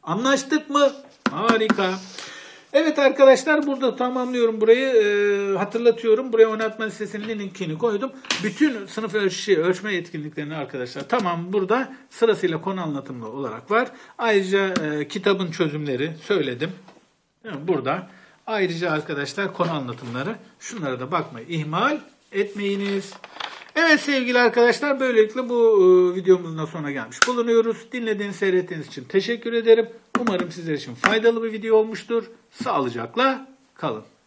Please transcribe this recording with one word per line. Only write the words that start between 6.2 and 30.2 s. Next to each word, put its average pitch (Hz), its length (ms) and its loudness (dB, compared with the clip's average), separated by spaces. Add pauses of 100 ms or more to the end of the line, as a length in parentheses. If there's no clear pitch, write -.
Buraya 220 140 8
oynatma 220 380 -4
listesinin 208 540 -8
linkini 185 380 -8
koydum. 226 340 -2 (320)
Bütün 220 420 0
sınıf 208 300 -8
ölçü, 196 420 0
ölçme 190 380 -2
etkinliklerini 151 600 -10
arkadaşlar 131 540 -10
tamam 180 440 -2
burada 208 400 0 (160)
sırasıyla 185 520 0
konu 190 200 -6
anlatımlı 135 480 -8
olarak 120 420 -10
var. 247 200 0 (260)
Ayrıca, 196 560 2
e, 151 340 -4
kitabın 185 440 -2
çözümleri 151 600 -2 (120)
söyledim. 147 480 -2 (720)
Değil 208 120 -12
mi? 143 120 -10
Burada. 156 400 -2 (400)
Ayrıca 180 440 -2
arkadaşlar 151 640 -4
konu 170 180 -2
anlatımları. 131 640 -6 (240)
Şunlara 139 400 -8
da 127 120 -8
bakmayı 123 340 -6
ihmal 170 520 -2 (340)
etmeyiniz. 202 840 -4 (640)
Evet 311 260 4
sevgili 247 380 0
arkadaşlar, 240 600 2
böylelikle 240 500 2
bu, 226 320 4
e, 180 340 6
videomuzun 180 420 2
da 156 100 -6
sonuna 151 240 -8
gelmiş 123 260 -10 (100)
bulunuyoruz. 233 500 2 (140)
Dinlediğiniz, 208 440 -4
seyrettiğiniz 180 520 -2
için - 160 -16
teşekkür 226 500 -2
ederim. 226 360 4 (300)
Umarım 185 320 -2